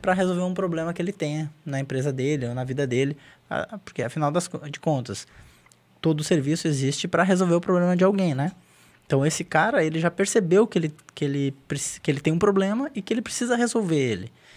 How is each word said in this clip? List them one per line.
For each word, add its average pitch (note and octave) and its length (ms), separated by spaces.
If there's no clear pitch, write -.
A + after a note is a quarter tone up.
pra F#3 120
resolver F#3 300
um F#3 100
problema E3+ 400
que F3 80
ele F3+ 100
tenha D3+ 400
na C#3 140
empresa C3+ 340
dele C3 340
ou A#2+ 80
na B2+ 80
vida C3+ 240
dele. C3+ 300
Ah, - 340
porque, - 180
afinal D3 300
das F3 160
co-, - 220
de D3 100
contas, A#2+ 480
todo D#3 220
serviço D#3+ 440
existe C#3 400
pra E3+ 160
resolver F#3 320
o E3+ 60
problema F3+ 340
de F3+ 80
alguém, F#3+ 300
né? C#3+ 180
Então, C#3 200
esse D#3+ 180
cara, F#3+ 400
ele D#3+ 160
já E3+ 120
percebeu G3 560
que - 100
ele, D#3 160
que D3 100
ele C#3 260
preci-, - 320
que - 120
ele C#3 80
tem D#3 120
um E3+ 80
problema G#3 540
e G3 80
que - 120
ele A#3 80
precisa A#3+ 340
resolver A3+ 420
ele. A2+ 340